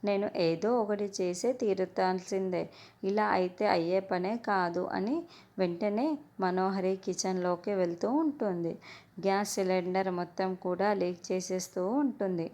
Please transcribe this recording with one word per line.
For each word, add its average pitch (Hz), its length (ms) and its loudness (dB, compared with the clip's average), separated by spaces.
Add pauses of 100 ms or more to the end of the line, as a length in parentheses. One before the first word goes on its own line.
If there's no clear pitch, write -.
నేను 202 320 0
ఏదో 165 420 2
ఒకటి 208 360 0
చేసే 180 400 -2
తీరుతాల్సిందే. 185 1080 0 (400)
ఇలా 208 280 2
అయితే 185 360 2
అయ్యే 180 320 4
పనే 190 380 -2
కాదు" 180 540 0
అని 208 260 0 (400)
వెంటనే 202 500 0 (320)
మనోహరి 185 560 2
కిచెన్లోకి 180 800 -2
వెళ్తూ 180 380 0
ఉంటుంది. 208 600 0 (460)
గ్యాస్ 196 340 0
సిలిండర్ 185 580 2
మొత్తం 180 440 -2
కూడా 180 380 0
లీక్ 180 300 0
చేసేస్తూ 185 600 -4 (100)
ఉంటుంది. 202 600 0